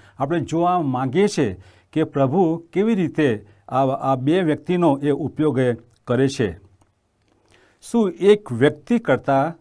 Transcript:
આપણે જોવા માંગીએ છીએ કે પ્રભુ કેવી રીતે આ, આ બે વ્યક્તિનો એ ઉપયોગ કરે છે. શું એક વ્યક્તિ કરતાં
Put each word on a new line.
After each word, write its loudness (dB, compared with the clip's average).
આપણે -2
જોવા 0
માંગીએ 0
છીએ -2
કે 0
પ્રભુ 0
કેવી 0
રીતે 0
આ, 0
આ -2
બે 0
વ્યક્તિનો 0
એ -2
ઉપયોગ -2
કરે 2
છે. -4
શું 0
એક 2
વ્યક્તિ 0
કરતાં 0